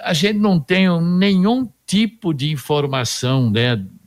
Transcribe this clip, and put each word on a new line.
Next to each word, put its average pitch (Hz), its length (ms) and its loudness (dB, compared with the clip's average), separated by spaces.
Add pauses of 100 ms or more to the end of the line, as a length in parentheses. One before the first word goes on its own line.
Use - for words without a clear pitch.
a 185 100 -2
gente 202 260 0
não 202 200 2
tem 185 300 0 (120)
nenhum 196 680 2 (180)
tipo 202 460 -2
de 147 180 -2
informação, 135 1000 -2
né, 117 320 0 (260)